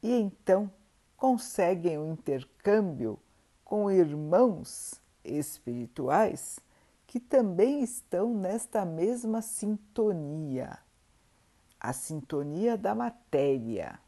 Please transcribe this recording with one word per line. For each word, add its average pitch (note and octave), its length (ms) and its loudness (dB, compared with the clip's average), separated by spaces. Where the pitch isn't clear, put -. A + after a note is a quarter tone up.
E A3 100 0
então G3+ 580 2
conseguem F3+ 800 2
o D#3 140 -4
intercâmbio D3 1040 0
com G#3 260 -2
irmãos E3 1040 2
espirituais C3+ 1400 -2
que - 120 -6
também A#3+ 640 4
estão A3 500 -2
nesta G#3 500 -2
mesma A3 580 -2
sintonia, D#3+ 1400 -4
a B2 140 -6
sintonia D#3 840 -2
da G3+ 160 -2
matéria C3 1160 -2